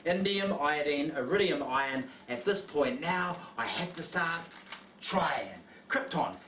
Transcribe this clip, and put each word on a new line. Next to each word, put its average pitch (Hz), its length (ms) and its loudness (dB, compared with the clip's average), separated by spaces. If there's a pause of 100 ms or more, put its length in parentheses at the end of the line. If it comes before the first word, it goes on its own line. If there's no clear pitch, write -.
indium, 196 540 2
iodine, 151 520 2
iridium, 156 520 2
iron. 135 420 0 (220)
At 120 160 -4
this 135 180 2
point 135 380 0
now, 180 380 0 (200)
I 113 80 -2
have 170 300 -4
to 170 80 -6
start 170 380 0 (580)
trying. - 640 0 (300)
Krypton, - 420 0 (140)